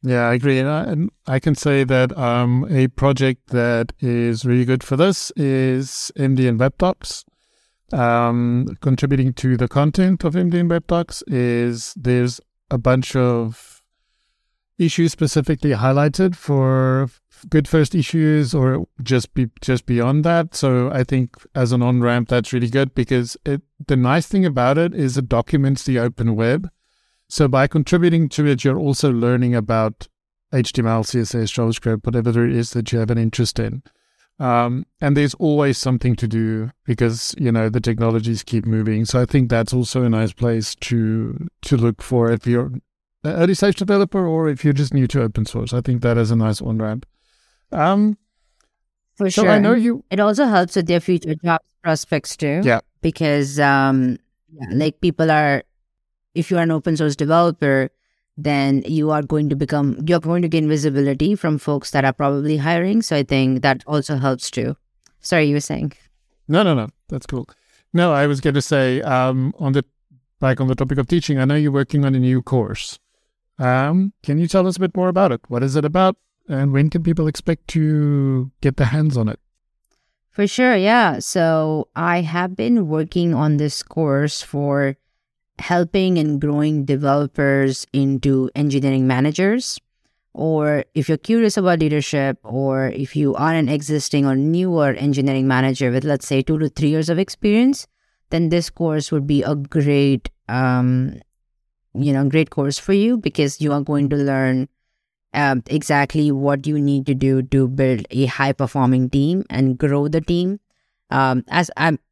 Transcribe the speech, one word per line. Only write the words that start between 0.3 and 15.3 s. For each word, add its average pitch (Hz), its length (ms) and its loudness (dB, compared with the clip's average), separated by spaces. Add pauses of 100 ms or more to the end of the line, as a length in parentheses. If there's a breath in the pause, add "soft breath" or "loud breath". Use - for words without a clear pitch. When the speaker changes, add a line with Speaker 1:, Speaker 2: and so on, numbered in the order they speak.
Speaker 1:
agree. 131 240 2
And 131 100 0
I, 151 160 -2
and 180 260 -2 (160)
I 135 140 0
can 151 140 2
say 139 300 0
that, 131 320 0
um, 123 540 0
a 131 180 2
project 131 600 0
that 120 520 0
is 120 460 -2
really 123 180 2
good 127 180 0
for - 140 -4
this 180 400 0
is 131 800 -2
M 135 200 0
D 127 120 2
N 117 80 0
Web 127 220 0
Docs. - 480 -4 (640)
Um, 120 880 0
contributing 135 540 0
to 127 240 0
the 120 100 0
content 170 560 2
of 156 100 0
M 180 140 0
D 170 100 2
N 175 100 2
Web 170 180 0
Docs - 400 -2
is, 120 720 -2
there's 123 420 0 (300)
a 131 80 -2
bunch 127 360 0
of 120 680 -2 (920)
issues 165 360 2
specifically 147 580 0